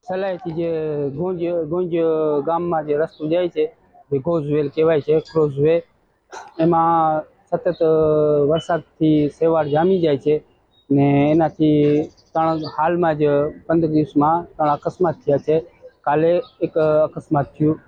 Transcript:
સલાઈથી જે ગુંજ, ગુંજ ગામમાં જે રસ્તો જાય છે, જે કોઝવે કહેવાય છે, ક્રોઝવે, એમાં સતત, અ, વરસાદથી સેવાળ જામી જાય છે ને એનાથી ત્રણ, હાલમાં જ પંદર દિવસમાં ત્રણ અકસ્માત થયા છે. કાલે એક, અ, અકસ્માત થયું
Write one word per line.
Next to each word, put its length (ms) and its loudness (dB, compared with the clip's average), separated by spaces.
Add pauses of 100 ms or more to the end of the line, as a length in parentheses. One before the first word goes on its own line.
સલાઈથી 420 -6
જે 200 -4 (380)
ગુંજ, 360 -6
ગુંજ 480 -4 (520)
ગામમાં 400 -2
જે 120 -2
રસ્તો 300 -4
જાય 200 0
છે, 180 -2 (460)
જે 80 -2
કોઝવે 480 -2
કહેવાય 340 0
છે, 180 0
ક્રોઝવે, 640 0 (760)
એમાં 640 2 (300)
સતત, 320 -2
અ, 80 4 (520)
વરસાદથી 880 0
સેવાળ 380 0
જામી 320 2
જાય 180 2
છે 260 0 (480)
ને 400 2
એનાથી 720 2
ત્રણ, 540 -4 (200)
હાલમાં 400 0
જ 60 0 (420)
પંદર 220 0
દિવસમાં 560 0
ત્રણ 240 -4
અકસ્માત 480 -2
થયા 220 -2
છે. 220 0 (420)
કાલે 400 0 (200)
એક, 160 -4
અ, 260 2
અકસ્માત 420 -4
થયું 420 -2